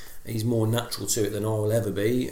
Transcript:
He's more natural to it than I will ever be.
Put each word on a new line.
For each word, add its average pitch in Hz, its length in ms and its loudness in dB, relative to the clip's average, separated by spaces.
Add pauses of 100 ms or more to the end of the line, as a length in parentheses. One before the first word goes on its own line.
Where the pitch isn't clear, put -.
(260)
He's 113 180 -2
more 113 220 4
natural 110 420 -2
to 107 180 2
it 95 40 -2
than 104 140 -2
I 107 40 0
will 107 220 0
ever 107 200 2
be. 110 420 0